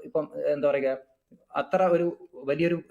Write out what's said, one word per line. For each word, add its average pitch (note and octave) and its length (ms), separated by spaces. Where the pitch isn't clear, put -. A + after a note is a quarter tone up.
ഇപ്പം, D3+ 280
എന്താ D3 240
പറയുക, C3+ 280
അത്ര E3 280
ഒരു F3 500
വലിയൊരു, D#3+ 580